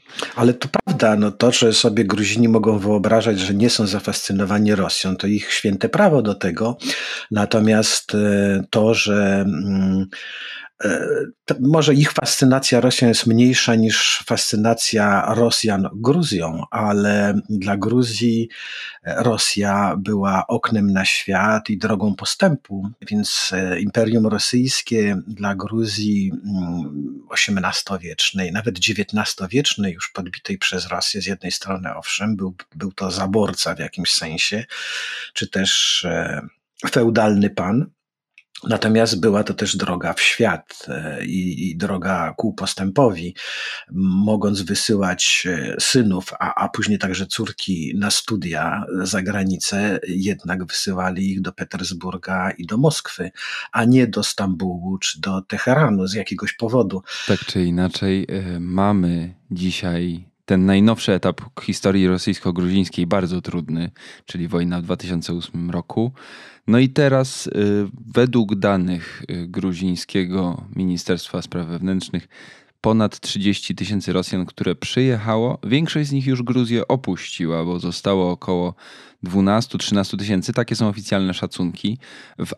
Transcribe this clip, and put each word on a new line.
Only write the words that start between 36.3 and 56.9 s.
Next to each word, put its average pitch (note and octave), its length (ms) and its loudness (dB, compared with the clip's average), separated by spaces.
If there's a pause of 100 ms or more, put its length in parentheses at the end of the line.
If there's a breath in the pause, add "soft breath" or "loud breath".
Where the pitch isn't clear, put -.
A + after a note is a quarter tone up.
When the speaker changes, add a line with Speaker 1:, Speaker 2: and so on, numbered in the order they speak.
Speaker 1:
feudalny G#2+ 600 4
pan. A2+ 360 0 (800)
Natomiast A2 560 2
była G#2 240 4
to G2+ 100 -4
też G2 220 -2
droga F2+ 360 -4
w - 80 -4
świat, - 680 0
e, D#2 380 -8
i, F2+ 440 -4
i D#2+ 60 -8
droga F#2 600 -2
ku G#2+ 160 -2
postępowi. F#2+ 800 0 (580 loud breath)
Mogąc G2 680 2
wysyłać, F#2+ 840 0
e, D#2+ 340 -4
synów, G2+ 580 2
a, - 160 -2
a - 140 -2
później G#2 300 0
także F#2 280 -4
córki F2 720 -4
na G2+ 140 0
studia F2 720 -2 (180)
za F#2+ 200 -2
granicę, G2 760 -2 (100)
jednak F#2 580 -4
wysyłali F#2 640 -2
ich F#2+ 100 -2
do F#2 120 -6
Petersburga F#2 1000 -6
i F2 160 -10
do G#2+ 100 -4
Moskwy, B2+ 540 0 (420 loud breath)
a A#2 120 2
nie B2 220 6
do G#2 160 -2
Stambułu F#2 760 -2
czy - 220 -6
do F#2+ 220 -4
Teheranu A2 640 2
z F#2 80 -4
jakiegoś G#2 380 -6
powodu. G#2+ 500 0 (240 loud breath)